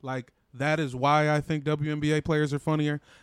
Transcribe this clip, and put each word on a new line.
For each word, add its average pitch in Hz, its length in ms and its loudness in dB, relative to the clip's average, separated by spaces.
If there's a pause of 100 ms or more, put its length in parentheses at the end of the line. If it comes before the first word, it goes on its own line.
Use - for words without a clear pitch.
Like, 131 300 -8 (220)
that 147 260 0
is 135 160 -2
why 151 340 4
I 151 100 2
think 151 240 -4
W 151 280 -2
N 151 80 -4
B 147 120 0
A 151 80 2
players 151 320 0
are 147 60 -2
funnier. 151 420 0 (220)